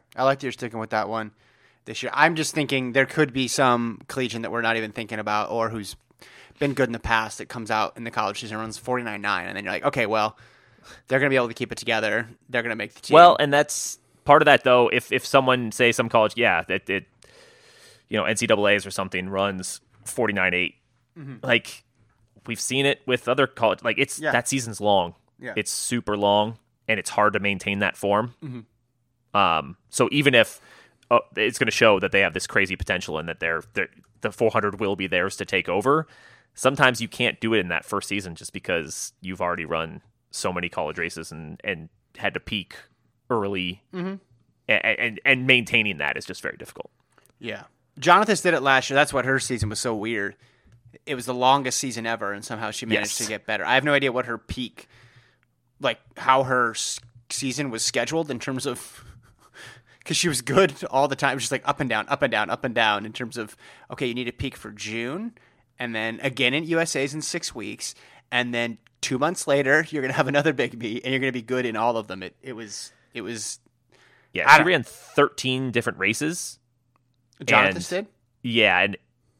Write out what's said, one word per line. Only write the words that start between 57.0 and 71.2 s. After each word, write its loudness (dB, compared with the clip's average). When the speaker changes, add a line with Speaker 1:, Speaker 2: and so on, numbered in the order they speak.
Speaker 1:
season -4
was -6
scheduled -2
in -6
terms -6
of, -8
<laughs> -20
'cause -4
she 0
was 0
good 2
all 2
the -4
time, 0
just, -6
like, -2
up -2
and -2
down, -2
up 0
and 0
down, 0
up -4
and -6
down 2
in -12
terms -10
of, -10
okay, -6
you -4
need -6
to -6
peak -8
for -16
June, -8
and -6
then -4
again 0
in -4
U -2
S -2
A's -2
in -8
six -8
weeks, -12
and -2
then -4
two -2
months -2
later, 2
you're -6
gonna -4
have 0
another 2
big -4
meet, -6
and -4
you're -2
gonna -2